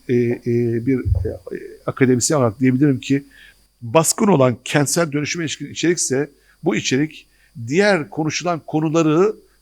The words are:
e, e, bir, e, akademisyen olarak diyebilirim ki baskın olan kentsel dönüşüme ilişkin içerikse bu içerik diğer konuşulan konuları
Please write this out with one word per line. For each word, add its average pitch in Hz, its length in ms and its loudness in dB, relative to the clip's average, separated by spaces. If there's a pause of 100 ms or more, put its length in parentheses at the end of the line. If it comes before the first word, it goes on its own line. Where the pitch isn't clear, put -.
e, 127 60 2
e, 120 720 -2
bir, 127 140 0
e, - 400 -2 (460)
akademisyen 127 520 2
olarak 123 220 0
diyebilirim 131 400 2
ki 139 240 -2 (580)
baskın 160 460 0
olan 131 360 4
kentsel 151 480 0
dönüşüme 151 340 -4
ilişkin 143 260 -10
içerikse 156 580 -2 (340)
bu 196 120 0
içerik 151 520 -2 (400)
diğer 180 420 2
konuşulan 160 580 -4
konuları 160 680 2 (260)